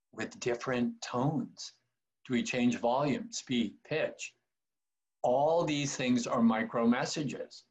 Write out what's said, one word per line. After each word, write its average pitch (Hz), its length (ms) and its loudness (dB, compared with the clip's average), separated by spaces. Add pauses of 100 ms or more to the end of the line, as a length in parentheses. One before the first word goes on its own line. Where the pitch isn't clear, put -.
(120)
with 113 280 -8
different 120 600 -2
tones? 131 680 -4 (540)
Do 131 80 -2
we 117 100 0
change 123 340 0
volume, 127 540 0
speed, 117 420 -2 (100)
pitch? - 500 -4 (880)
All 151 420 4
these 143 320 0
things 123 320 2
are 123 140 2
micro 113 440 2
messages. - 840 -2